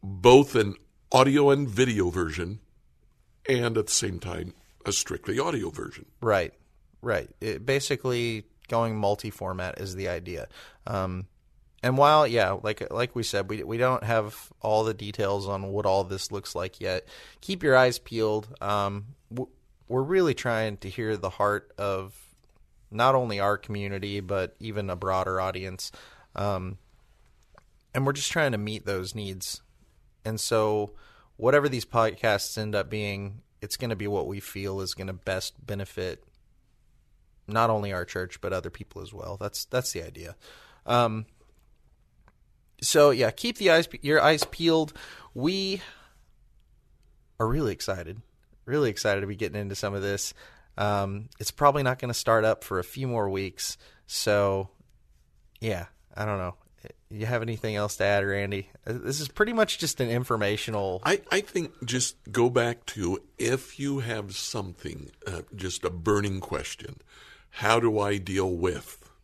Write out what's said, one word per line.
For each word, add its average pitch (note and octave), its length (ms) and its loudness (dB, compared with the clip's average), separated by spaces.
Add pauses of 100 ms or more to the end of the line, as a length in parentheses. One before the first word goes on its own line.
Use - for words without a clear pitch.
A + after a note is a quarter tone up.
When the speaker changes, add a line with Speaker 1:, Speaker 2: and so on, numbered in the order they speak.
Speaker 1:
both A#2+ 540 8
an G2+ 200 2 (360)
audio C#3 380 8
and C#3 200 4
video G#2+ 400 4
version F2 500 -4 (880)
and A#2+ 300 2
at G#2+ 100 0
the - 40 -4
same F2+ 280 -2
time E2+ 340 -8 (320)
a G#2 60 -2
strictly - 480 -2
audio C3+ 300 -2
version. - 360 -10 (160)
Speaker 2:
Right, G2 320 2 (500)
right. G#2+ 260 -2 (100)
It, G#2 260 -6
basically B2 800 -2 (220)
going A#2 300 0
multi-format G2+ 840 -2
is F#2+ 160 -8
the F#2+ 120 -4
idea. F2 400 -6 (400)
Um, F#2+ 400 -4 (560)
and B2+ 140 2
while, D3+ 300 8
yeah, A2 240 4 (120)
like, - 280 -4
like B2 240 -2
we A#2+ 80 -2
said, G2 260 -2
we, G#2+ 140 -6
we A2 140 -6
don't B2+ 260 2
have A2 480 -2 (100)
all A2 220 4
the A2 120 0
details G2+ 520 -2
on G2 240 -4
what G#2 140 -2
all G2 180 4
this F#2+ 280 -6
looks G2+ 240 -8
like F#2 240 -6
yet. F#2 280 -4 (340)
Keep F#3+ 220 -6
your C#3 120 8
eyes B2+ 240 6
peeled. G#2+ 480 -2 (140)
Um, G2+ 440 -2 (260)
w-, B2+ 180 -6 (420)
we're B2+ 100 0
really E3+ 320 2
trying A2 440 -2
to F#2+ 120 -12
hear A2 280 -4
the F#2+ 120 -4
heart G2+ 480 0
of G2 400 -4 (720)
not B2 260 6
only A#2 240 2
our G2+ 180 4
community, G2+ 600 -6
but F#2+ 400 -2
even G#2 300 -6
a F2+ 60 -2
broader F#2 440 0
audience. F#2 520 -6 (440)
Um, F#2+ 420 -4 (1160)
and C3 120 -2
we're C#3+ 80 2
just C#3+ 180 -4
trying D3 220 2
to A2 40 -2
meet G#2+ 280 -6
those F#2 280 -4
needs. G2 480 -10 (600)
And A2 160 -4
so G#2+ 540 2 (420)
whatever C#3+ 320 4
these B2 180 -2
podcasts A2 720 0
end G#2+ 180 -4
up G2 140 0
being, G2+ 520 -6 (200)
it's - 160 -8
gonna A#2 180 -4
be G2+ 120 -6
what F#2+ 200 0
we G2+ 120 -6
feel G2 420 -6
is F#2 120 -6
gonna F#2+ 200 -8
best - 520 -6
benefit G2 580 -8 (1200)
not A2+ 220 4
only G#2 220 0
our F2+ 140 -4
church, F2+ 340 -8
but F#2+ 140 -4
other F2+ 160 -4
people - 320 -16
as F#2 120 -14
well. F#2 240 -10
That's, G#2 280 -8
that's B2+ 260 -4
the E2+ 120 -8
idea. E2+ 320 -14 (500)
Um, A2+ 400 2 (1600)
so, D3 280 8
yeah, A#2+ 220 4
keep - 260 -6
the F#3+ 140 4
eyes, E3 160 6 (140)
your D3 200 4
eyes D#3 240 6
peeled. D#3+ 480 2 (400)
We F#3+ 480 -2 (1600)
are A2 80 2
really B2 260 0
excited, F#2 480 -8 (440)
really C3+ 240 2
excited G2+ 320 0
to G2 60 -4
be G2+ 80 -6
getting G#2 240 -4
into G2 160 -6
some G2+ 180 -4
of G2 80 -4
this. G2+ 320 -2 (440)
Um, G2+ 520 -2 (100)
it's - 120 -6
probably C#3+ 320 4
not B2+ 160 0
gonna A#2+ 140 -6
start A2+ 320 4
up A2 180 2
for F#2+ 160 -4
a F2+ 40 -4
few C3 240 -8
more A2+ 220 0
weeks. F#2+ 480 -6 (300)
So, G2 640 2 (880)
yeah, F#2+ 280 -4 (280)
I G2+ 100 -4
don't G#2 120 -2
know. F2+ 180 -6 (540)
You G#2+ 160 -8
have A#2 160 0
anything A2 340 -4
else G#2 220 -2
to F#2+ 80 2
add, G2+ 200 4
Randy? G2 440 -4 (180)
Uh, A2 60 -6
this C3+ 260 -6
is D3 80 -8
pretty G#3+ 260 0
much A3 240 2
just - 220 -4
an B2 100 0
informational G#2+ 920 -2
Speaker 1:
I, G3 180 0 (100)
I F#3+ 100 2
think F3+ 320 -6 (120)
just B2 300 -2 (160)
go A#2+ 180 4
back A#2+ 380 0
to, F#2+ 340 -4 (160)
if B2 420 -2
you C#3 200 -2
have G#2+ 360 -6
something, D#2 760 -8 (160)
uh, F2 140 -6 (140)
just F#2+ 280 -8
a F2 80 0
burning G2 480 0
question, - 600 -8 (500)
"How A2+ 280 4
do A2+ 200 2
I G2+ 180 2
deal F#2+ 320 0
with?" - 640 -4 (120)